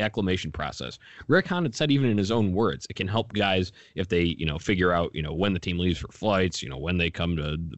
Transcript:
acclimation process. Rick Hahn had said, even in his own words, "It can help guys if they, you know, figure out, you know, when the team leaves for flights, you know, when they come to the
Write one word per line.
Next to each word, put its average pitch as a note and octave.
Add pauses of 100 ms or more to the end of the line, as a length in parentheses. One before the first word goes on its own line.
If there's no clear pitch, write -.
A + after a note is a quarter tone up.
acclimation F#2+
process. C#2 (300)
Rick F3+
Hahn F3+
had B2+
said, D3+
even C3+
in G#2
his G2+
own G#2+
words, F#2
"It -
can G2
help A2+
guys F#2+ (240)
if F2+
they, F2
you E2
know, D2+
figure F2+
out, E2+
you D#2
know, D2+
when F#2+
the F2+
team F2
leaves F2+
for -
flights, F#2+
you -
know, C2+
when E2+
they E2+
come E2+
to D2+
the E2